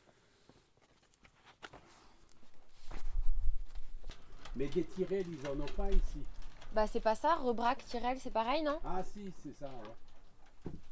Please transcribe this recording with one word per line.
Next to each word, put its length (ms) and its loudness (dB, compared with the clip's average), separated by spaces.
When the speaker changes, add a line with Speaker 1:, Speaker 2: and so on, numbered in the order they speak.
Speaker 1:
Mais 100 0
des 180 0
tirelles, 440 -4
ils 180 -10
en 120 -4
ont 180 -2
pas 140 2
ici. 320 6
Speaker 2:
Bah, 120 4
c'est 140 0
pas 140 2
ça, 220 2
rebraque, 500 0
tirelle, 340 -4
c'est 120 -6
pareil, 300 0
non ? 220 -2
Speaker 1:
Ah 180 0
si, 300 -6
c'est 120 -12
ça, 160 -10
ouais. 1000 -12